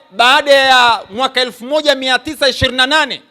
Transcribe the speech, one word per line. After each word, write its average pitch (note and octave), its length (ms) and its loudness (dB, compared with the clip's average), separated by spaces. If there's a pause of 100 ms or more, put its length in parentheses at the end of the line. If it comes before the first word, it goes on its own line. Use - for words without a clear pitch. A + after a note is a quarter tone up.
(100)
baada C4 440 2
ya B3+ 560 4
mwaka B3+ 300 -4
elfu B3 240 -8
moja D4 300 -2
mia C4 240 -2
tisa C#4 300 -4
ishirini B3+ 280 -4
na B3+ 100 0
nane, C#4 440 -2